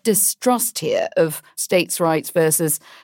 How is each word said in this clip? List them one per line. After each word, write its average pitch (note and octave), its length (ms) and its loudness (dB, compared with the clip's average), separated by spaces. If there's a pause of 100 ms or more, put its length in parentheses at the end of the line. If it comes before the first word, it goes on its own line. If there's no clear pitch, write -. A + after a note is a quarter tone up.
distrust - 760 0
here - 360 0
of D#3+ 240 0 (160)
states' - 440 0
rights D#3+ 280 0
versus D#3+ 520 0 (240)